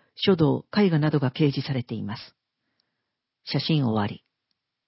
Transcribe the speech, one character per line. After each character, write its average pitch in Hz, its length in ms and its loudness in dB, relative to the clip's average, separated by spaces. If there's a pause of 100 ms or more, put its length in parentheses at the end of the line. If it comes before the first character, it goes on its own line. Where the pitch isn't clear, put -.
(140)
書 196 220 2
道、 143 300 2 (100)
絵 202 140 4
画 165 80 2
な 151 120 2
ど 151 80 2
が - 120 0
掲 147 200 2
示 135 120 -4
さ - 100 -6
れ 127 100 -2
て 120 120 -12
い 104 80 -8
ま 101 140 -8
す。 - 200 -20 (1080)
写 - 160 -4
真 147 260 0
終 110 100 0
わ 104 100 0
り。 - 180 -12 (640)